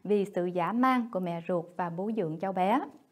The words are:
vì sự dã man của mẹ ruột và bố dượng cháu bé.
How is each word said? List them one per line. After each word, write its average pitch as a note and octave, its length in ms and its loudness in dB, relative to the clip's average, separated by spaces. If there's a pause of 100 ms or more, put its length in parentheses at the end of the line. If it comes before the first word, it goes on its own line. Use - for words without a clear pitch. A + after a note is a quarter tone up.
vì G3+ 200 2 (100)
sự F3+ 120 0
dã F3+ 260 0
man B3 400 2
của F#3 80 -2
mẹ E3+ 280 -4
ruột E3+ 160 0 (120)
và F3+ 140 -2
bố F#3 260 -4
dượng E3 200 -2
cháu F#3+ 160 -4
bé. F#3+ 280 4 (320)